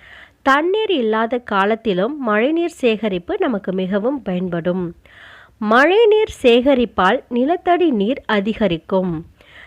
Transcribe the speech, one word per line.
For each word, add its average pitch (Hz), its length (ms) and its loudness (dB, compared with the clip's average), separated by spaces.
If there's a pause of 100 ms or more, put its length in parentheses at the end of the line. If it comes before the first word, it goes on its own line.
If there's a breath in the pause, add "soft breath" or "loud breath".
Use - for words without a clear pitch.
(420 loud breath)
தண்ணீர் 359 480 0
இல்லாத 226 480 -2
காலத்திலும் 220 840 -2
மழைநீர் 269 600 0
சேகரிப்பு 220 580 -2
நமக்கு 233 340 -4
மிகவும் 202 500 -4
பயன்படும். 180 720 -4 (640 loud breath)
மழைநீர் 381 840 4
சேகரிப்பால் 247 840 2
நிலத்தடி 339 640 0
நீர் 220 360 -2
அதிகரிக்கும். 185 1000 -2 (400 loud breath)